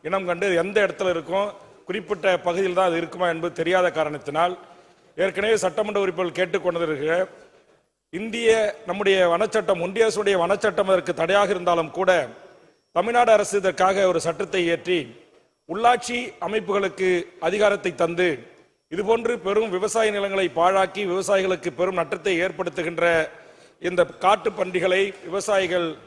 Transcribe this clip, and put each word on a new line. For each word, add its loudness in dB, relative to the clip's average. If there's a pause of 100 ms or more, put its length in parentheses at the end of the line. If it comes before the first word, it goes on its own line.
இனம் -4
கண்டு -2
எந்த 2
இடத்துல -2
இருக்கோம், -2 (300)
குறிப்பிட்ட -2
பகுதியில் -2
தான் 2
அது 2
இருக்குமா -2
என்பது -4
தெரியாத 2
காரணத்தினால், -2 (580)
ஏற்கனவே 0
சட்டமன்ற -2
உறுப்பினர்கள் -2
கேட்டுக்கொண்டிருக்கிற -2 (840)
இந்திய, 0 (100)
நம்முடைய 2
வனச்சட்டம், 0
ஒன்றிய 2
அரசுடைய 0
வனச்சட்டம் 0
அதற்கு 2
தடையாக 2
இருந்தாலும் 0
கூட, 2 (640)
தமிழ்நாடு 4
அரசு 4
இதற்காக 2
ஒரு 2
சட்டத்தை -2
இயற்றி -2 (520)
உள்ளாட்சி 0
அமைப்புகளுக்கு -2 (140)
அதிகாரத்தை 0
தந்து, 0 (580)
இதுபோன்று 0
பெரும் 0
விவசாய 0
நிலங்களை -2
பாழாக்கி 2
விவசாயிகளுக்கு 0
பெரும் 0
நட்டத்தை -2
ஏற்படுத்துகின்ற -2 (520)
இந்த 0
காட்டு 0
பன்றிகளை 0 (100)
விவசாயிகள் -2 (100)